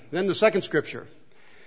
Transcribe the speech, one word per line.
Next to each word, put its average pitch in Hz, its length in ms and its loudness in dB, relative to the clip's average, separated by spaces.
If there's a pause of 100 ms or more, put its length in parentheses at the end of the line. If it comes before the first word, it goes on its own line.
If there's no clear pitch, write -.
(120)
Then 185 160 -2
the 175 80 0
second 214 260 4
scripture. - 460 -2 (600)